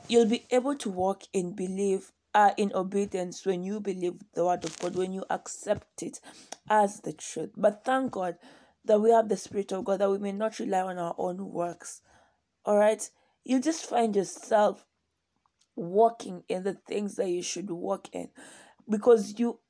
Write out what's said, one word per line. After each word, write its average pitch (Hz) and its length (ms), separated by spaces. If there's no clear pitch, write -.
you'll 233 200
be 240 240
able 254 240
to 226 140
walk 185 340
in 175 200
belief, 190 580
uh, 208 220
in 202 180
obedience 190 680
when 180 180
you 202 160
believe 185 360
the 170 120
word 180 180
of 165 140
God, 180 180
when 185 160
you 190 180
accept - 720
it - 160
as 208 320
the 156 120
truth. - 440
But 208 260
thank 262 280
God, 180 260
that 214 140
we 226 120
have 220 180
the 208 80
Spirit - 340
of 190 140
God, 196 140
that 196 100
we 196 80
may 202 140
not 214 280
rely 196 220
on 185 160
our 170 200
own 180 340
works. - 500
All 208 120
right? 214 320
You 254 160
just 311 300
find 226 260
yourself 202 720
walking 196 720
in 185 160
the 196 140
things 202 280
that 190 140
you 175 120
should 175 300
walk 185 420
in - 160
because 214 500
you 240 200